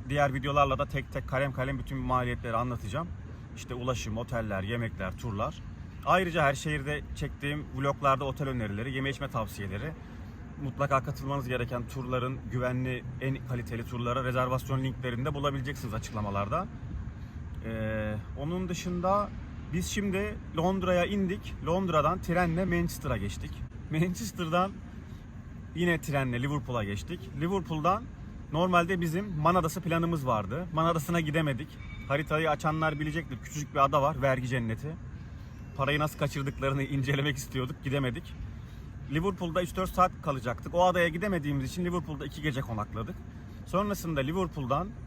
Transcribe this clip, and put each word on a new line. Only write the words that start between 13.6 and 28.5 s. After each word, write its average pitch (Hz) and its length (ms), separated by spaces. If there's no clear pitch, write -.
turlara 120 380
rezervasyon 127 600
linklerini 127 420
de 151 80
bulabileceksiniz 139 600
açıklamalarda. 107 720
Ee, 110 500
onun 170 320
dışında 180 600
biz 180 140
şimdi 202 480
Londra'ya 180 480
indik. 196 480
Londra'dan 160 560
trenle 170 440
Manchester'a 170 520
geçtik. - 340
Manchester'dan 180 800
yine 170 260
trenle 131 400
Liverpool'a 127 420
geçtik. 101 460
Liverpool'dan 175 600